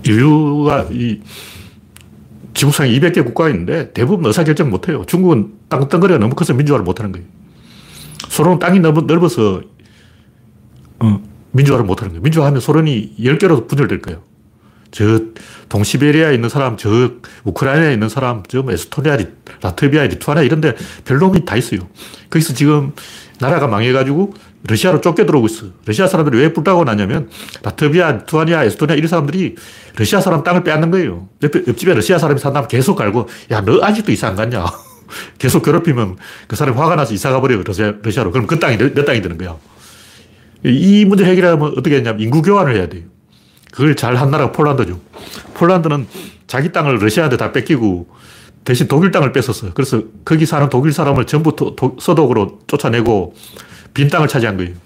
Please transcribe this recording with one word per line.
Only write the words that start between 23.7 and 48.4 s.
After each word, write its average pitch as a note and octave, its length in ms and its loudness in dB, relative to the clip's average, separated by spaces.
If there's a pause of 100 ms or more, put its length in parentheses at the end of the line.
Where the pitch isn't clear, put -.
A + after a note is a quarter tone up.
러시아로 D3 320 2
쫓겨 D#3 260 2
들어오고 C3+ 220 4
있어. - 180 -8 (180)
러시아 C#3 220 0
사람들이 D3+ 320 2
왜 D#3+ 140 4
불타고 F3 320 2
나냐면 G#2+ 440 -2 (340)
라트비아, D3+ 500 0
리투아니아, D#3 520 0
에스토니아 D3 320 0
이런 D3+ 120 0
사람들이 D#3 480 -2 (400)
러시아 A2+ 240 2
사람 E3 240 0
땅을 F3 200 2
빼앗는 D#3+ 280 0
거예요. F#2+ 360 -4 (140)
옆에, - 240 0
옆집에 D#3+ 280 0
러시아 E3+ 240 2
사람이 C#3+ 220 0
산다면 C#3 280 -4
계속 C3 280 0
갈고, A2+ 320 -2 (220)
"야, A2 120 -2
너 A2+ 200 2
아직도 G#3+ 300 0
이사 - 160 -2
안 G2 80 -4
갔냐?" A2+ 280 -4 (400)
<laughs> - 340 -18
계속 C3 240 0
괴롭히면 B2 540 0 (300)
그 G#2+ 100 -10
사람이 C3+ 220 -2
화가 D#3+ 180 2
나서 C#3 160 -2
이사 G#2 200 -4
가버려요, B2 320 0
러시아, G#2 280 -2 (100)
러시아로. A2+ 280 -2
그럼 B2 160 -2
그 D#3+ 120 -2
땅이 C3+ 200 0
내, - 160 2
내 C#3+ 100 0
땅이 A#2+ 160 0
되는 F2 160 -8
거야. E2+ 200 -10 (1080)
이 F#3 400 4
문제 G3 200 4
해결하려면 E3+ 520 2
어떻게 C#3 200 0
했냐면 A2+ 240 -2
인구 B2 220 2
교환을 F3 340 2
해야 F2 120 -2
돼요. E2+ 140 -14 (680)
그걸 C#3+ 240 2
잘 A#2+ 220 -2
한 C3+ 140 0
나라가 C#3 220 0
폴란드죠. B2 460 0 (560)
폴란드는 D#3+ 520 0 (400)
자기 C#3 260 -4
땅을 C#3+ 240 0
러시아한테 A#2 400 0
다 G#2+ 160 -4
뺏기고 A2+ 560 -2 (560)